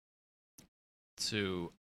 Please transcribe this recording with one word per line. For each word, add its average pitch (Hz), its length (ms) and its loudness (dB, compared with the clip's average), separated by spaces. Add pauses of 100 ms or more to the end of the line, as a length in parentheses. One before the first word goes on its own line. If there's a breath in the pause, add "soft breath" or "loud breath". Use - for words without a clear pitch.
(1200)
To, 95 540 0 (100)